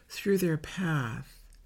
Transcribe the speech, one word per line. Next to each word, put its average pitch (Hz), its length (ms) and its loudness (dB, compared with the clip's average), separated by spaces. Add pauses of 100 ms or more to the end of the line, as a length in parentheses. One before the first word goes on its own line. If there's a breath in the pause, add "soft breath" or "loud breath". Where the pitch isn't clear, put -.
through 196 300 2
their 170 180 2
path 139 840 -4 (240 soft breath)